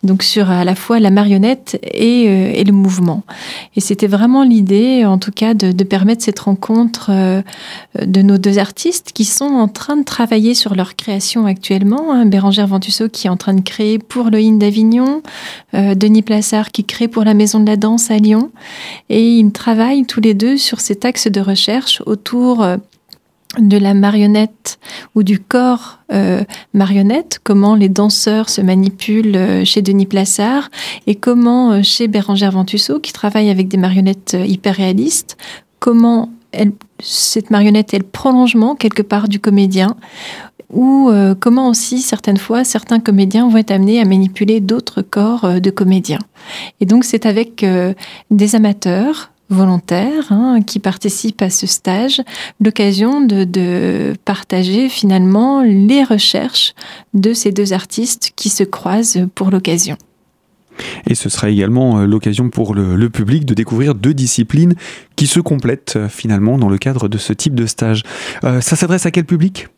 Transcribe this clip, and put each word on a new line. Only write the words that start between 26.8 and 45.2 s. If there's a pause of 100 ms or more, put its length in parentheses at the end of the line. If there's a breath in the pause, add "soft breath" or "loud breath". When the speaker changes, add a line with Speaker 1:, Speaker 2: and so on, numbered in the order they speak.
Speaker 1:
comment
les
danseurs
se
manipulent,
euh,
chez
Denis
Plassard (380 loud breath)
et
comment,
euh,
chez
Bérangère
Ventusseau,
qui
travaille
avec
des
marionnettes,
euh,
hyper
réalistes, (400 loud breath)
comment (220)
elle, (280)
cette
marionnette
est
le
prolongement
quelque
part
du
comédien (760 loud breath)
ou,
euh,
comment
aussi
certaines
fois
certains
comédiens
vont
être
amenés
à
manipuler
d'autres
corps,